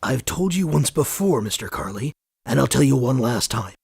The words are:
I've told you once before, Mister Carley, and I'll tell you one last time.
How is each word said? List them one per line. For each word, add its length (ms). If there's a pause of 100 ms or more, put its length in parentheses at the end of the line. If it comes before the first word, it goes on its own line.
I've 220
told 300
you 120
once 240
before, 520
Mister 260
Carley, 460 (320)
and 120
I'll 80
tell 160
you 140
one 220
last 320
time. 340